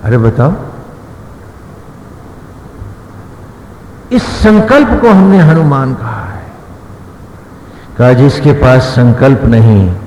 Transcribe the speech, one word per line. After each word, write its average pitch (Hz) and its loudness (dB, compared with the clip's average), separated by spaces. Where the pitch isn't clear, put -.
अरे 117 -2
बताओ, 117 0
इस 247 -2
संकल्प 226 0
को 233 2
हमने 190 4
हनुमान 151 0
कहा - -10
है। - -14
कहा, 123 2
जिसके 139 2
पास 127 2
संकल्प 127 0
नहीं 110 2